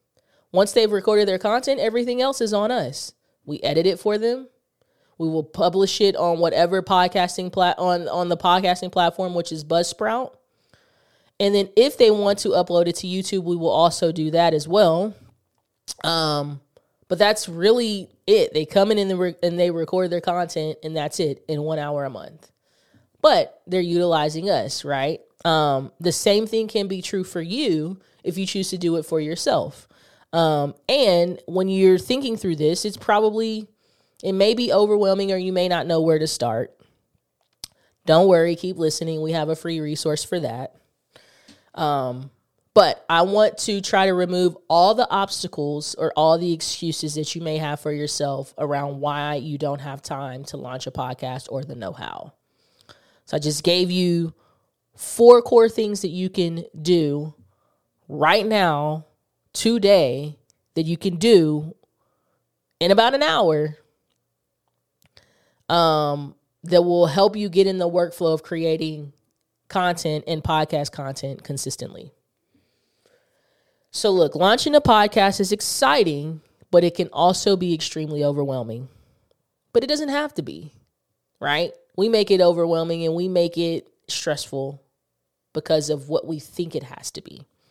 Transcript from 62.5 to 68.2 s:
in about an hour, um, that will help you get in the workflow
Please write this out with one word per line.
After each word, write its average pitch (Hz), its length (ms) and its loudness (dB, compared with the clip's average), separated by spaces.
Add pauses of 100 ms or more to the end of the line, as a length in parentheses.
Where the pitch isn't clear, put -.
in 175 100 4
about 226 220 6
an 277 100 0
hour, 160 540 2 (1900)
um, 151 640 0 (280)
that 175 180 4
will 175 260 4
help 196 280 2
you 208 120 -4
get 185 180 4
in 190 120 0
the 170 120 -2
workflow 175 440 0